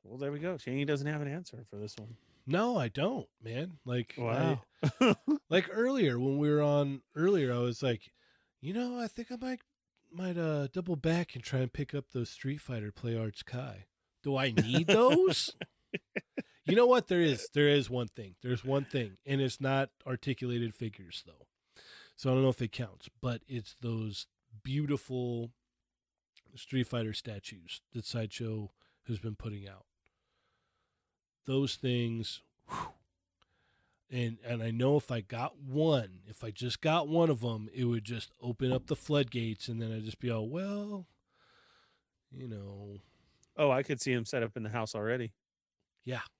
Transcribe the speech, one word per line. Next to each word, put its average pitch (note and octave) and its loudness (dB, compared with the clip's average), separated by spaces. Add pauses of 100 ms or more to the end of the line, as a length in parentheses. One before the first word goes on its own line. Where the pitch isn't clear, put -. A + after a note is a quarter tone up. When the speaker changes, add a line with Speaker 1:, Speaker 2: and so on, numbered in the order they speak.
Speaker 1:
Well, A2 -14
there C#3 -2
we D3 -6
go. E3+ -4
Cheney C3+ -2
doesn't C#3+ 0
have D3+ -2
an C#3+ -4
answer C#3 -10
for G2+ -14
this G#2+ -8
one. A2+ -14 (300)
Speaker 2:
No, G#3 2
I B2 0
don't, G3 -2 (120)
man. C#3 -8
Like, B2 -2
Speaker 1:
Wow. A#2+ -2
Speaker 2:
I, C#3 2 (220)
Speaker 1:
<laughs> G3+ 4 (340)
Speaker 2:
like, F3+ 4
earlier A3 2
when C#3 2
we D3 4
were D3 6
on C#3+ 2 (120)
earlier, D#3+ 4
I A#2+ 2
was B2 0
like, A#2+ -2 (480)
"You D3 -6
know, B3 -4
I A3+ -4
think A#3 -10
I B3 -8
might, B3+ -6 (480)
might, F3 -4
uh, D3+ 0
double F3 -2
back E3 0
and A#2+ -10
try C3 0
and B2+ -2
pick C#3+ -6
up C#3+ -6
those A#2+ -4
Street C#3+ -6
Fighter G#2+ -8
Play A#2 -4
Arts A2 -4
Kai." B2 -10 (360)
Do C#3 0
I C3 2
need B2 4
those? C#4+ 8
Speaker 1:
<laughs> C4+ -8 (960)
Speaker 2:
You F3 4
know A#3+ 8
what? B3 6
There F3 4
is, C#3+ 2
there D3 6
is C#3+ 4
one B2 -2
thing. G2 -14
There's B2 -2
one C3+ 2
thing, A2+ -4
and C#3 0
it's C3 -2
not C3+ 0 (160)
articulated B2 -2
figures, G2+ -10
though. D2+ -20 (680)
So C3 0
I B2+ 4
don't C3 6
know C3 6
if B2 -2
it A2+ -4
counts, - -10 (120)
but A#2+ -4
it's - -8
those A2 -4 (380)
beautiful B2+ -2 (1040)
Street B2+ -2
Fighter A2 -4
statues G2 -10 (100)
that A#2 -6
Sideshow A2 -6 (340)
has A2 -4
been G#2+ -6
putting G2+ -10
out. F#2+ -20 (1600)
Those C3+ 0
things, A#2+ -2 (260)
whew. - -8 (1160)
And, A#2+ -2
and A#2+ -4
I A2+ -2
know B2+ 4
if - 0
I A#2 -2
got A#2+ -6
one, C3+ 0
if G#2 -16
I A2+ -8
just A#2+ -6
got D3 2
one E3 6
of A#2 0
'em, A2 -4
it B2+ -2
would A#2 0
just A#2 -8
open B2+ -2
up B2+ -2
the C#3+ -2
floodgates, B2 -2
and A#2 -4
then A2+ -4
I'd A2 -6
just A2 -8
be B2 -4
all, A2 -2
"Well, G3+ -6 (1200)
you C3 -14
know." G2+ -12 (560)
Speaker 1:
Oh, D3 4
I C3 4
could C3 -4
see C3 0
him A#2+ 2
set B2 -2
up A2+ -4
in A#2 -6
the G#2+ -4
house A2+ -4
already. A2+ -2 (680)
Speaker 2:
Yeah. B2 -6 (180)